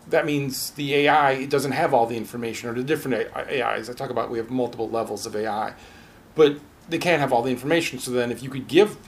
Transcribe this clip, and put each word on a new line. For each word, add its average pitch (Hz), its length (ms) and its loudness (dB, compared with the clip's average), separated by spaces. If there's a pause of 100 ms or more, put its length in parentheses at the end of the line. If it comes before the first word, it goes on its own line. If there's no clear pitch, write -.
that 156 160 2
means 139 460 -2
the 143 240 -4
A 143 120 4
I 139 380 4
doesn't 143 260 0
have 151 220 0
all 117 120 6
the 117 120 -4
information, 117 500 -8
or 117 60 -6
the 123 100 -2
different 139 500 0
A-, - 280 -4
A 110 160 0
Is 113 120 -8
I 123 40 -8
talk 127 160 -8
about, 117 200 -2
we 117 100 -4
have 113 100 -4
multiple 120 400 -2
levels 107 360 -4
of 110 100 -8
A 107 120 -2
I, 104 260 -4 (640)
but 147 220 6 (320)
they 165 80 -2
can't 165 240 2
have 131 100 0
all 120 120 4
the 131 80 0
information. 139 480 0
So 127 120 -8
then 123 200 0
if 120 120 -8
you 135 60 -8
could 131 180 -8
give 196 300 4 (100)